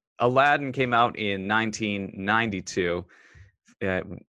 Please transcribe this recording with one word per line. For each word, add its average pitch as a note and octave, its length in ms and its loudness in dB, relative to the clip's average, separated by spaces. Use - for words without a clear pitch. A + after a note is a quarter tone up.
Aladdin C3+ 520 4
came B2 220 0
out A#2 240 4
in G2 300 -2
nineteen G#2 680 -2
ninety-two. G2 880 -2
It F#2 260 -2